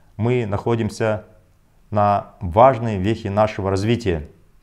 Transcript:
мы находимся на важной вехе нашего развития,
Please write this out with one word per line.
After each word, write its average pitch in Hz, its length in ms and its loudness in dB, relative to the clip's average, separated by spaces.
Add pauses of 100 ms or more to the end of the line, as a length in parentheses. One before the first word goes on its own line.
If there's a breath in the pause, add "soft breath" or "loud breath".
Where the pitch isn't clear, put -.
(160 soft breath)
мы 120 280 0
находимся 107 800 -2 (680)
на 104 500 0
важной 110 580 2
вехе 104 320 -2
нашего 101 400 0
развития, 98 580 -2 (340)